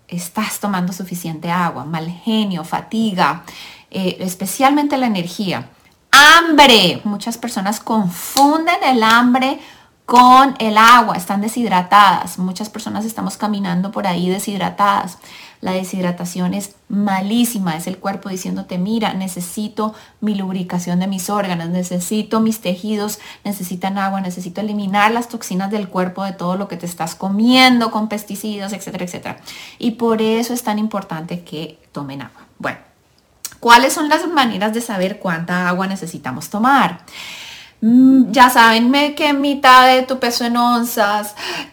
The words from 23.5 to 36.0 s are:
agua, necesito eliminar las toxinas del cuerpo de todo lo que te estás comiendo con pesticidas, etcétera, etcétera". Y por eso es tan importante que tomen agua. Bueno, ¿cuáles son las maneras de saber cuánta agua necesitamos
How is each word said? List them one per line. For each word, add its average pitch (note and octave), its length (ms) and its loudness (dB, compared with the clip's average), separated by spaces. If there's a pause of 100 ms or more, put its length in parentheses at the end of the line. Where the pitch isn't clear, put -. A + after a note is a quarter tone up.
agua, G3 220 -2
necesito F3+ 400 -8
eliminar G#3 520 0
las A#3+ 160 -4
toxinas G3 420 -6
del G#3 180 -4
cuerpo F#3 360 -4
de F#3+ 80 -6
todo F3+ 240 -4
lo G3 100 -6
que - 100 -12
te F3 100 -10
estás E3+ 280 -8
comiendo A#3 760 4
con A3 160 -2
pesticidas, G#3 640 -10
etcétera, F#3 320 -10
etcétera". - 320 -12 (420)
Y A#3+ 140 -2
por A3+ 280 0
eso A3+ 320 -2
es A#3+ 120 -6
tan G#3+ 160 -2
importante F3 640 -8
que - 340 -14 (140)
tomen C#3 300 -12
agua. - 260 -20 (100)
Bueno, B2+ 200 -10 (800)
¿cuáles A#3+ 320 6
son D4+ 160 -2
las D#4+ 180 0
maneras A3 480 -2
de A#3 60 -4
saber G3+ 400 -4
cuánta F3+ 480 -4
agua F3+ 180 -2
necesitamos E3 640 -10